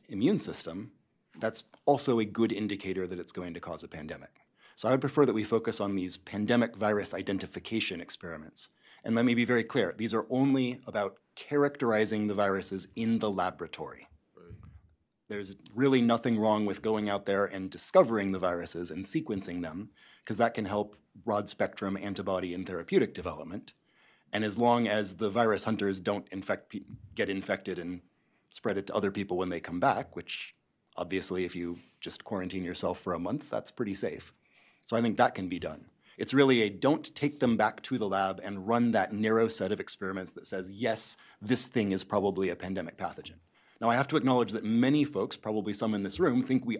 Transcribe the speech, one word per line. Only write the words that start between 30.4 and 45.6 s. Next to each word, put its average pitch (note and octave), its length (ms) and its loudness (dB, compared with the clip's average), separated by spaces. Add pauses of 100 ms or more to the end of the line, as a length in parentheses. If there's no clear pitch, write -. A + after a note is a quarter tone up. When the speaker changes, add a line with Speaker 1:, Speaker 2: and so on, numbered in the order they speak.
Speaker 1:
obviously F2+ 480 -2
if F2 100 -8
you F2 220 -6 (220)
just - 240 -8
quarantine F#2 400 -4
yourself F2+ 340 -2
for F2+ 160 -4
a E2 40 -2
month, F2 300 -4
that's - 220 -4
pretty G2+ 240 -4
safe. - 400 -6 (480)
So - 140 -2
I A#2 60 4
think A2+ 140 2
that B2 180 4
can F#2 140 -4
be F2 100 -4
done. D#2+ 280 -8 (300)
It's F#2+ 160 -4
really C3 300 8
a G#2 80 2
don't C3 440 0
take D3 260 -2
them A#2+ 160 4
back G#2+ 260 2
to B2+ 160 -2
the G#2 100 0
lab F#2+ 340 0
and G2 260 -8
run A#2 240 4
that G2+ 200 2
narrow A2 360 2
set G2 240 0
of G2 80 -2
experiments F#2+ 500 -4
that - 160 -12
says, F#2+ 240 -6
yes, A2 480 -2 (240)
this A#2 240 2
thing G2+ 260 2
is F#2+ 120 0
probably F#2+ 440 0
a F2 80 -4
pandemic F#2 400 -6
pathogen. - 380 -10 (460)
Now, A2+ 100 4
I A#2+ 60 4
have C3+ 120 2
to D#3+ 80 2
acknowledge B2 360 4
that G#2+ 120 -4
many B2+ 400 6
folks, A#2+ 320 -2
probably G#2+ 380 -4